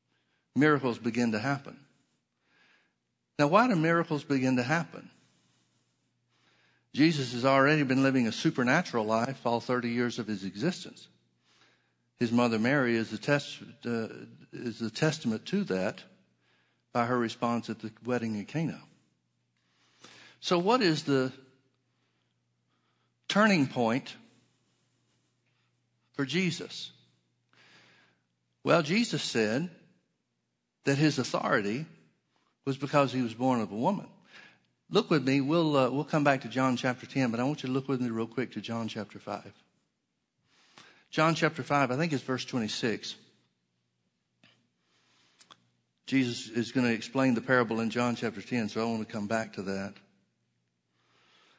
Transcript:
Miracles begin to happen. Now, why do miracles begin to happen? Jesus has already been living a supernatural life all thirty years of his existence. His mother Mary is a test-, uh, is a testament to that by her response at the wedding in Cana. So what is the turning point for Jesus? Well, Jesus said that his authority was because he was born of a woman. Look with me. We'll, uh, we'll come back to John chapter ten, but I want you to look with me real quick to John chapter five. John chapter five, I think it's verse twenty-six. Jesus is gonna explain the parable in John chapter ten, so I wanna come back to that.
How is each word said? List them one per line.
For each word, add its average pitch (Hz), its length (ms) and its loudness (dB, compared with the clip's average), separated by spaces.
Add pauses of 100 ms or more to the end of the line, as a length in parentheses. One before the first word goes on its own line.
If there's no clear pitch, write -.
(560)
Miracles 135 420 2
begin 117 340 -2
to 107 80 -2
happen. 135 400 -6 (1600)
Now, 147 80 4
why 208 200 6
do 233 80 2
miracles 160 480 2
begin 131 340 2
to 123 60 0
happen? 131 460 -4 (1800)
Jesus 139 380 2
has 120 140 -4
already 139 380 6
been 131 200 4
living 131 240 4
a 110 60 -2
supernatural 135 720 0
life 113 400 -2
all 117 160 0
thirty 120 300 -2
years 120 280 -2
of 107 80 -6
his 101 160 -4
existence. 101 640 -6 (1120)
His 120 120 0
mother 117 280 4
Mary 123 360 2
is 107 160 -2
a 110 60 -6
test-, - 460 -2 (220)
uh, 117 220 -2 (440)
is 117 300 -8
a 110 100 -4
testament 123 560 -2
to 101 160 -2
that 92 400 -2 (880)
by 120 160 0
her 127 100 0
response 117 520 -2
at 110 100 -8
the 107 120 -10 (140)
wedding 117 300 -2
in 101 100 -6
Cana. 143 360 -6 (1600)
So 180 200 0
what 226 220 4
is 160 220 2
the 131 300 2 (1900)
turning 196 380 4
point 123 500 -2 (2000)
for 143 100 -2
Jesus? 170 680 -2 (1700)
Well, 156 200 4
Jesus 185 400 0
said 120 480 0 (1120)
that 139 140 2
his 143 200 4
authority 120 720 -2 (760)
was 139 140 -4
because 139 340 2
he 127 100 -2
was 113 120 -2
born 123 260 0
of 98 120 -4
a 101 40 -8
woman. 160 320 -2 (840)
Look 214 200 2
with 139 180 2
me. 139 140 4
We'll, 151 340 2
uh, 131 140 4
we'll 139 140 0
come 147 200 0
back 135 180 4
to - 60 -12
John 127 300 0
chapter 127 280 -4
ten, 131 260 0
but 113 80 -2
I 123 40 0
want 147 200 -2
you 135 40 -6
to 127 60 -2
look 135 160 -2
with 135 100 0
me 123 100 -2
real 113 180 -2
quick 113 240 -4
to 107 100 -8
John 113 260 -6
chapter 107 320 -10
five. 104 320 -10 (1600)
John 160 260 2
chapter 156 280 0
five, 139 280 2
I 127 40 0
think 160 160 -2
it's 135 120 -2
verse 127 220 -4
twenty-six. 110 720 -4 (3000)
Jesus 123 440 0
is 113 220 -4
gonna 123 180 2
explain 127 440 0
the 113 80 2
parable 117 380 2
in 113 100 -2
John 120 260 0
chapter 110 260 -6
ten, 117 260 -2
so 110 140 -4
I 117 100 -2
wanna 110 140 -4
come 104 220 -6
back 110 260 -4
to - 100 -8
that. 98 300 -6 (1700)